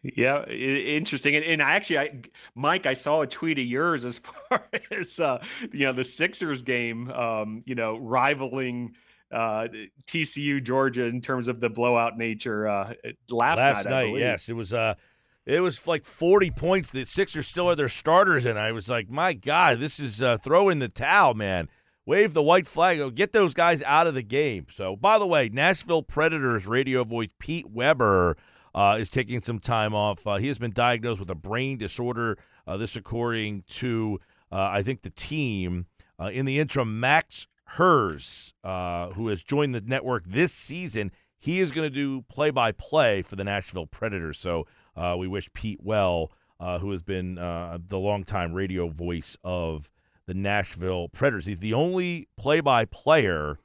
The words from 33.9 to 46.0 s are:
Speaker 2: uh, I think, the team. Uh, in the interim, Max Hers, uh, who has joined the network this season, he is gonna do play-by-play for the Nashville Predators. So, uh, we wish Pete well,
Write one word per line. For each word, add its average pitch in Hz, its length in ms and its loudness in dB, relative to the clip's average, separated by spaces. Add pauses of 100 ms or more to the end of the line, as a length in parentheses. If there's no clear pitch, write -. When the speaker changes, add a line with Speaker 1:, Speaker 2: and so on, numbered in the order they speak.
Speaker 2:
uh, 95 180 0
I 101 140 0
think, 123 180 -4
the 92 80 -12
team. 95 760 -4 (320)
Uh, 92 140 -6
in 131 140 -2
the 135 140 0
interim, 117 400 -2
Max 143 460 0 (240)
Hers, 120 920 2
uh, 90 480 -4
who 107 180 -6
has 95 140 -4
joined 139 320 0
the 113 60 -4
network 120 460 -4
this 135 260 0
season, 113 580 -6 (260)
he 175 240 -2
is 165 120 2
gonna 156 180 -2
do 135 320 -4
play-by-play 127 1000 2
for - 140 -10
the 98 80 -4
Nashville 95 420 -4
Predators. 87 520 -6
So, 85 280 -4 (280)
uh, 87 240 -2
we 92 80 -4
wish 95 260 -6
Pete - 300 -6
well, 92 480 2 (300)